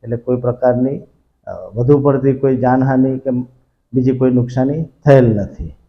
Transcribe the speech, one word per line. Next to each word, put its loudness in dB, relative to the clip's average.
એટલે -6
કોઈ -4
પ્રકારની, -2
અ, -14
વધુ 4
પડતી 0
કોઈ 0
જાનહાનિ 0
કે -8
બીજી 0
કોઈ 2
નુકસાની -2
થયેલ 4
નથી. -8